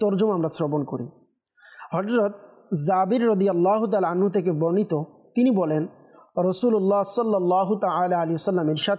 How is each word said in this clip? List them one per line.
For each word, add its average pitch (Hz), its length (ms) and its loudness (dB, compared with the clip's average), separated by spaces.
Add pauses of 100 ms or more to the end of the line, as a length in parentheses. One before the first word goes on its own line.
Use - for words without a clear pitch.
তর্জমা 208 340 2
আমরা 165 140 0
শ্রবণ 151 360 -2
করি। 123 240 -8 (840)
হযরত 208 420 0 (520)
জাবির 190 420 2
রাদিয়াল্লাহু 196 580 2
তাআলা 190 220 0
আনহু 180 220 0
থেকে 180 220 0
বর্ণিত, 170 420 0 (400)
তিনি 247 160 4
বলেন, 160 360 0 (500)
রাসূলুল্লাহ 196 680 2
সাল্লাল্লাহু 196 760 0
তাআলা 180 400 0
আলাইহি 165 160 0
ওয়াসাল্লাম 170 380 0
ইরশাদ 196 280 -2